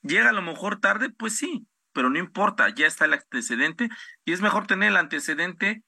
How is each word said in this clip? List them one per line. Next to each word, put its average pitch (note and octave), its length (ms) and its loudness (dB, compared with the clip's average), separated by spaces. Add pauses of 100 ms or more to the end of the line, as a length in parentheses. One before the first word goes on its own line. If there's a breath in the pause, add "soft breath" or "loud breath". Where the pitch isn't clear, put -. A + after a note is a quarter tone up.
¿Llega G#3 280 4
a A3+ 40 2
lo G3 80 0
mejor F3 380 -6
tarde? G#3+ 300 2
Pues A3 280 -6
sí, D4+ 280 -6 (280)
pero B2+ 160 2
no D3 100 0
importa, F3+ 500 0
ya C3+ 160 0
está D#3 200 2
el D3+ 80 2
antecedente C#3+ 760 -2 (360 loud breath)
y E3 80 0
es F3+ 80 -2
mejor G#3 260 0
tener G3 220 2
el G3 80 4
antecedente E3+ 920 -2